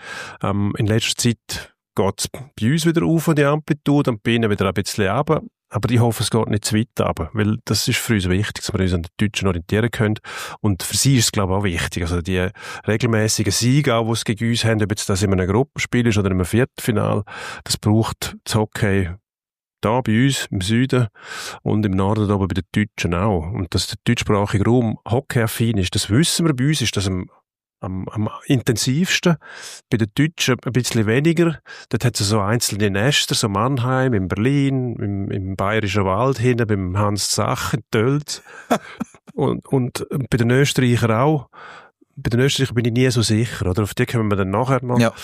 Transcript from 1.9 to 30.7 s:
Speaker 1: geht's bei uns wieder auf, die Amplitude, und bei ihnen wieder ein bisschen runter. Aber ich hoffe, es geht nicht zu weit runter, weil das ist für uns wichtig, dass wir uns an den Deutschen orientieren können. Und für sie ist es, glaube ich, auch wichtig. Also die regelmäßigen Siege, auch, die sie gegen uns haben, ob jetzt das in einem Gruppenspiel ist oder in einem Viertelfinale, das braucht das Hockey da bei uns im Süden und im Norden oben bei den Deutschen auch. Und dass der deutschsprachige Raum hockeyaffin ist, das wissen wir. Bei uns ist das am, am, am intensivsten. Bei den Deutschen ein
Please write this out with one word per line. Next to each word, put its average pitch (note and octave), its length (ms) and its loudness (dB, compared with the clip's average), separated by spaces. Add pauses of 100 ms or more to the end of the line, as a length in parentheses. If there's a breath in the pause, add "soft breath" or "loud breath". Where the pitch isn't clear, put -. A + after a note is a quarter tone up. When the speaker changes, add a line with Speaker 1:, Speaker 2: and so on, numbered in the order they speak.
Speaker 1:
geht's G2 320 0
bei - 420 -4
uns D#3 160 0
wieder E3 180 2
auf, D#3+ 320 2
die D3 80 4
Amplitude, C#3+ 680 0
und A2+ 100 -6
bei A#2+ 100 0
ihnen A#2 180 2
wieder G2 180 0
ein F#2 60 -2
bisschen G2+ 340 -2
runter. D3 340 0 (260)
Aber A2 220 -2
ich A#2+ 80 4
hoffe, A#2 240 2
es - 80 -4
geht A2+ 180 2
nicht G#2+ 160 0
zu G#2+ 120 0
weit A2 120 0 (120)
runter, G2 320 -2
weil G#2+ 320 0
das - 240 -2
ist A#2+ 100 0
für - 160 0
uns F2+ 140 2
wichtig, F#2 360 -2
dass - 80 -6
wir F2+ 80 0
uns F#2 120 2
an F2 100 0
den D#2+ 140 -12
Deutschen G2 320 0
orientieren G2+ 420 0
können. G#2+ 240 0 (460 loud breath)
Und G2+ 240 0
für - 120 -4
sie C3+ 200 4
ist A2+ 80 4
es, - 80 0
glaube F#2+ 220 0
ich, G2 40 2
auch G2+ 60 -2
wichtig. F2 400 -2
Also E2+ 180 -2
die F2+ 260 0 (380 loud breath)
regelmäßigen A2 640 2
Siege, B2+ 440 2
auch, A2+ 120 0
die A2+ 80 0
sie - 80 -4 (120)
gegen A#2 140 -2
uns A#2 140 0
haben, A2+ 180 2
ob G2 100 0
jetzt - 160 -6
das F#2+ 140 0
in G2 100 2
einem F#2 180 2
Gruppenspiel A#2+ 560 0
ist A2 120 2
oder G2 100 2
in F#2+ 60 0
einem F2+ 100 2
Viertelfinale, G#2+ 800 0 (400 loud breath)
das - 140 -4
braucht - 640 0
das - 100 -4
Hockey G2 560 0 (720)
da A2+ 180 2
bei A2 260 2
uns C3+ 260 -2
im G2+ 80 -2
Süden A#2 480 2 (540 loud breath)
und G#2+ 220 0
im G2+ 80 0
Norden G2 380 2
oben G2 180 2
bei F2+ 60 -4
den F2+ 180 -4
Deutschen G#2+ 420 -2
auch. F2 360 0
Und F#2+ 240 -6
dass F#2+ 140 -2
der - 160 -8
deutschsprachige G2+ 600 0
Raum A#2 340 2 (100)
hockeyaffin A2+ 720 0
ist, F2+ 180 -2
das - 140 -4
wissen E3 360 2
wir. D3+ 80 2
Bei B2+ 140 0
uns D#3 120 0
ist - 160 -2
das F#2+ 100 -2
am, F#2 220 -4 (520)
am, F#2 280 -8
am G#2+ 220 -4 (160)
intensivsten. C#3+ 920 2 (540 loud breath)
Bei A2 80 2
den G#2+ 160 0
Deutschen C#3 500 0
ein A#2+ 80 -6